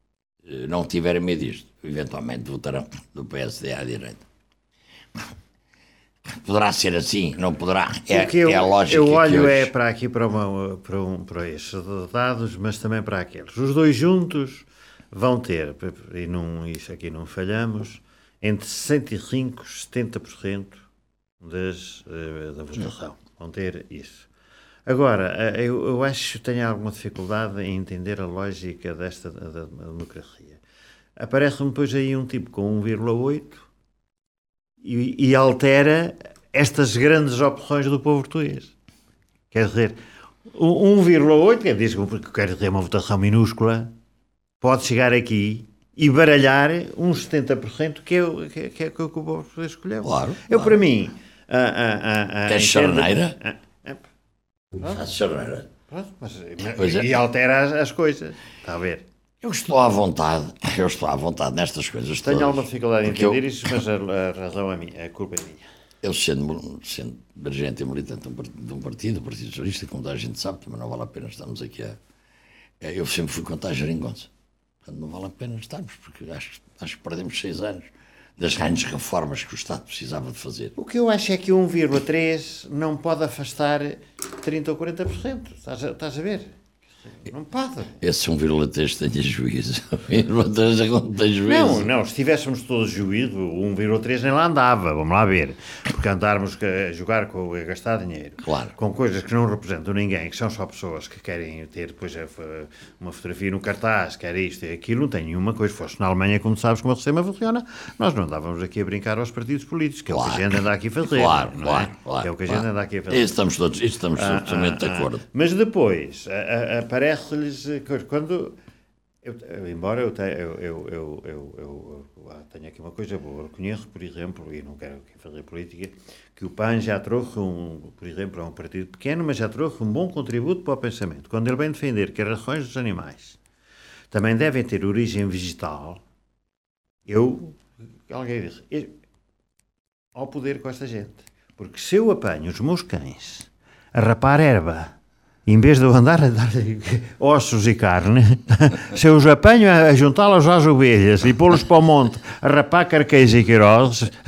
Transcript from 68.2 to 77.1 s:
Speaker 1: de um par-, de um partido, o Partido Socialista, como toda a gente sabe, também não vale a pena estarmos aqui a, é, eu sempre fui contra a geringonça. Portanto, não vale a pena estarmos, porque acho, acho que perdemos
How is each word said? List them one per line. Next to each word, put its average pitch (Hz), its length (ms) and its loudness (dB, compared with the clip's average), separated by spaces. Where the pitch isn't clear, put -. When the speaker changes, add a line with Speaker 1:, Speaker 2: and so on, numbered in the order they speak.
Speaker 1:
de 64 60 -18
um 64 60 -16
par-, 62 180 -16
de 113 220 -16
um 139 60 -14
partido, 113 400 -8
o - 20 -14
Partido 58 240 -14
Socialista, 80 400 -10
como - 160 -14
toda 71 120 -10
a 64 40 -10
gente - 220 -12
sabe, - 180 -10
também 120 200 -18
não 120 120 -12
vale 120 120 -12
a 113 40 -14
pena - 220 -16
estarmos 117 340 -16
aqui - 220 -16
a, 55 120 -14
é, 80 180 -12
eu 85 80 -4
sempre 78 260 -6
fui 82 120 -10
contra 85 260 -8
a - 20 -4
geringonça. 73 540 -8
Portanto, 73 200 -20
não 78 80 -14
vale 90 180 -14
a 98 40 -14
pena 120 260 -12
estarmos, 147 360 -16
porque - 300 -20
acho, - 280 -16
acho - 180 -14
que - 60 -20
perdemos - 360 -10